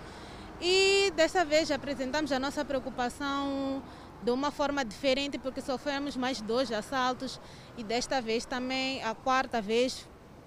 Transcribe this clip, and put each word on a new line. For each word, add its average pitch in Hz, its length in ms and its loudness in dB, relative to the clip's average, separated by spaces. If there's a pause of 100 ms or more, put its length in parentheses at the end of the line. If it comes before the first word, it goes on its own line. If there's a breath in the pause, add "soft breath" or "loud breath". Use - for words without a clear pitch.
(640 loud breath)
E 381 540 6
desta 330 280 4
vez 302 280 4
apresentamos 269 580 -2
a 262 80 2
nossa 277 260 -2
preocupação 269 1160 -2 (400 loud breath)
de 208 80 2
uma 269 200 2
forma 285 360 2
diferente, 277 500 0
porque 269 240 -6
sofremos 277 560 -4
mais 247 240 0
dois 226 320 0
assaltos 254 680 -2 (380 loud breath)
e 240 80 -8
desta 240 380 0
vez 220 240 0
também, 262 560 -2
a 220 120 -2
quarta 262 460 2
vez, 233 480 0 (380)